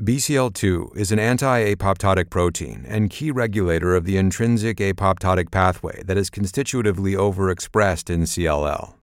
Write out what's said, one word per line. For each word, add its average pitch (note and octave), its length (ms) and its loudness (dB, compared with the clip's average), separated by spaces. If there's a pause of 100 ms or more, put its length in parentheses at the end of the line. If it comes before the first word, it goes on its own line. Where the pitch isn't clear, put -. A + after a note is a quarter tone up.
B A2+ 160 0
C C#3+ 160 -2
L B2+ 160 2
two F#2 460 0
is G2+ 160 -2
an G#2+ 60 4
anti-apoptotic G#2 1120 2
protein D#2+ 580 -2
and G#2+ 220 0
key D3+ 200 -6
regulator F#2+ 640 0
of F2 120 2
the F#2+ 100 0
intrinsic G#2+ 640 2
apoptotic F#2+ 720 0
pathway F#2 540 0
that F#2+ 120 -2
is G2 140 0
constitutively G2 840 -2
overexpressed F#2+ 960 0
in E2+ 160 0
C E2 220 -2
L D2 200 0
L. - 300 -6 (120)